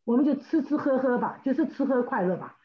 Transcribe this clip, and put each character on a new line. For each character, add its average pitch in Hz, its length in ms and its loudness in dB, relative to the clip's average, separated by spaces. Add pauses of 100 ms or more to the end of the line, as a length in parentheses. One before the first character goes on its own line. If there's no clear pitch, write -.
我 233 120 2
们 277 80 4
就 285 120 2
吃 - 260 0
吃 294 140 -2
喝 269 220 0
喝 254 200 2
吧， - 240 -4
就 269 100 0
是 285 140 0
吃 - 180 -4
喝 247 200 2
快 240 180 -2
乐 180 140 0
吧， - 280 -12